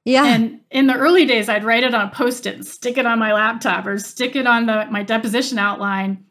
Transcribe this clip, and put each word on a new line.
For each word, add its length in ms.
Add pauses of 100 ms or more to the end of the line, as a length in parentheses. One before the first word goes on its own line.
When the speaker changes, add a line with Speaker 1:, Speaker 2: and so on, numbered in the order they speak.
Speaker 1:
Yeah. 200
Speaker 2:
And 360 (100)
in 160
the 80
early 300
days, 240
I'd 160
write 180
it 100
on 140
a 40
Post-it 440
and 100
stick 320
it 80
on 140
my 140
laptop 520
or 120
stick 400
it 100
on 200
the, 220
my 140
deposition 560
outline. 720